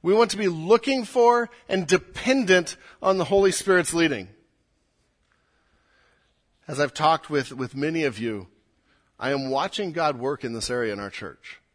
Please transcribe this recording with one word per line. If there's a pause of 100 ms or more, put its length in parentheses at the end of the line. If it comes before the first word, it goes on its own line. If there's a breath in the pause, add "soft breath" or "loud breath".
We
want
to
be
looking
for (220 loud breath)
and
dependent (240 loud breath)
on
the
Holy
Spirit's
leading. (2500)
As
I've
talked
with,
with
many
of
you, (680)
I
am
watching
God
work
in
this
area
in
our
church. (140)